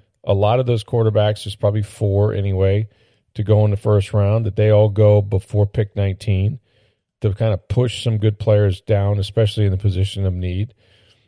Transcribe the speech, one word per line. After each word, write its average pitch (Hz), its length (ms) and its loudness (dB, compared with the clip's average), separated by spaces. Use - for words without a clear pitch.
a 98 100 0
lot 104 240 0
of 127 80 -2
those 117 160 -2
quarterbacks, 107 640 0
there's 101 100 -10
probably 104 300 -2
four 101 500 0
anyway, 98 540 0
to 107 100 -6
go 107 200 4
in 107 60 2
the 101 60 -2
first 104 360 0
round, 107 340 0
that 95 100 -6
they 107 140 2
all 107 180 4
go 104 340 4
before 101 420 -2
pick 104 300 -4
nineteen 98 640 -2
to 107 140 0
kind 110 200 -2
of - 140 -10
push 123 340 -2
some 110 160 -2
good 107 200 0
players 104 420 2
down, 101 400 0
especially 107 440 -2
in 98 60 2
the 95 80 -2
position 98 480 -2
of 92 80 -2
need. 92 400 -6